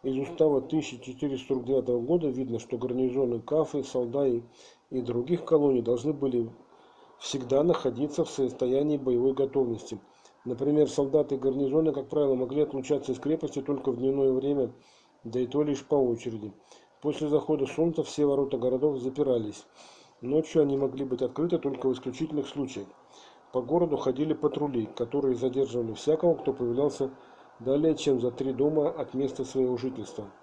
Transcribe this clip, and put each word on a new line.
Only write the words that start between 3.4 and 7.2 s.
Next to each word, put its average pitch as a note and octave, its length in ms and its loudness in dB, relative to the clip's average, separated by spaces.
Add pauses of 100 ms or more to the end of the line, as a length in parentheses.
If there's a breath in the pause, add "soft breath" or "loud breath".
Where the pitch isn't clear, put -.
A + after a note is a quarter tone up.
Салдаи B2 600 0 (460 loud breath)
и B2+ 100 -4
других B2 460 -2
колоний C#3+ 380 4
должны A#2+ 280 0
были B2 380 0 (720 loud breath)
всегда C3 420 0